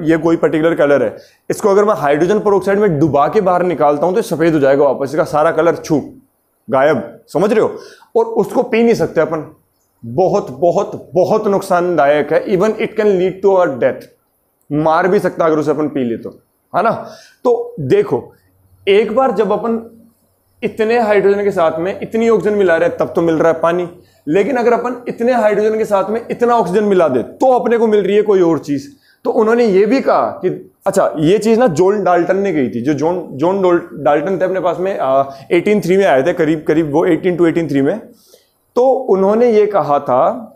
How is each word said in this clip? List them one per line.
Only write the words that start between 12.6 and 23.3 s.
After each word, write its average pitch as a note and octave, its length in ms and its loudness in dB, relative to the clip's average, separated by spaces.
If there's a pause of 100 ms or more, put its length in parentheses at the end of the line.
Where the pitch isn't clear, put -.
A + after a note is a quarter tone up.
it G#3+ 300 -6
can G#3+ 60 0
lead F#3 260 0 (140)
to G3 100 4
our F3 160 2
death, B2 320 -2 (680)
मार D#3+ 360 2
भी G3+ 100 2
सकता E3+ 260 -2
है E3 60 2
अगर D#3 100 0
उसे D3 100 -2
अपन D3 180 -2
पी C3 160 -4
ले A2+ 120 -4
तो, - 240 -16 (360)
है E3+ 60 2
ना? A3+ 80 0 (540)
तो A#3+ 360 -2
देखो, D#3 540 -2 (540)
एक G#3+ 280 2
बार C4 160 2
जब G3 200 -2
अपन A3+ 380 -4 (720)
इतने A3 380 -2
हाइड्रोजन G3+ 440 2
के G3+ 60 0
साथ D#3+ 280 0
में F#3+ 240 -6
इतनी A3+ 260 -2
ऑक्सीजन G#3 280 0
मिला F3+ 200 2
रहे E3+ 120 0
हैं, E3+ 100 -4
तब D#3 180 -4
तो E3+ 60 2
मिल E3 120 0